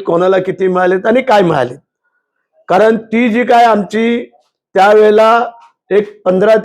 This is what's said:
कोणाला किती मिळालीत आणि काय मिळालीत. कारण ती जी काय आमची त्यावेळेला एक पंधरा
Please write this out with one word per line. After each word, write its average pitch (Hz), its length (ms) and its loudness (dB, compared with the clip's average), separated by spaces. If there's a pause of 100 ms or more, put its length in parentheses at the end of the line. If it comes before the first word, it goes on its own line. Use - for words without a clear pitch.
कोणाला 180 320 0
किती 185 300 -4
मिळालीत 185 380 -2
आणि 226 160 0
काय 240 200 0
मिळालीत. 151 360 -2 (920)
कारण 214 340 2
ती 233 260 -2
जी 233 140 -2
काय 240 220 2
आमची 226 580 -2 (520)
त्यावेळेला 214 720 2 (460)
एक 208 340 -4
पंधरा 190 400 0